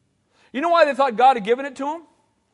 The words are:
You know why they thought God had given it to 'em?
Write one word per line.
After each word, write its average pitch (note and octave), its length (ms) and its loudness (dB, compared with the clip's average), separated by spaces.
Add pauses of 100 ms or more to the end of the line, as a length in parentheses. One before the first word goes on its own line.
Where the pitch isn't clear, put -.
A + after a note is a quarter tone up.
(520)
You B3+ 100 -8
know E4 80 -2
why E4+ 160 4
they C#4+ 80 -2
thought B3+ 220 0
God B3 220 4
had A3 60 -8
given A#3+ 220 -2
it C#4+ 120 -12
to C#4 100 -6
'em? D#4+ 160 -10 (500)